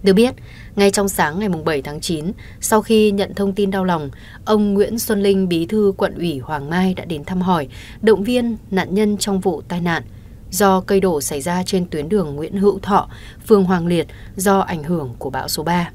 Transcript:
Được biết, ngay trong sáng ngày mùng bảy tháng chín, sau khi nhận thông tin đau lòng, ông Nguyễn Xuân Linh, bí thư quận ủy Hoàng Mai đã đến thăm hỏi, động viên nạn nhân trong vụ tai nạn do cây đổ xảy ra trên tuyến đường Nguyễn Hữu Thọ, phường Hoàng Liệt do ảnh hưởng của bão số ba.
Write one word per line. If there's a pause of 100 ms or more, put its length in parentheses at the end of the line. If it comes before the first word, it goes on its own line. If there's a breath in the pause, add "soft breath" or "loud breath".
Được
biết, (400 loud breath)
ngay
trong
sáng
ngày
mùng
bảy
tháng
chín, (300 loud breath)
sau
khi
nhận
thông
tin
đau
lòng, (360 loud breath)
ông
Nguyễn
Xuân
Linh,
bí
thư
quận
ủy
Hoàng
Mai
đã
đến
thăm
hỏi, (340 loud breath)
động
viên (140)
nạn
nhân
trong
vụ
tai
nạn (480 loud breath)
do
cây
đổ
xảy
ra
trên
tuyến
đường
Nguyễn
Hữu
Thọ, (380 loud breath)
phường
Hoàng
Liệt (280 loud breath)
do
ảnh
hưởng
của
bão
số
ba.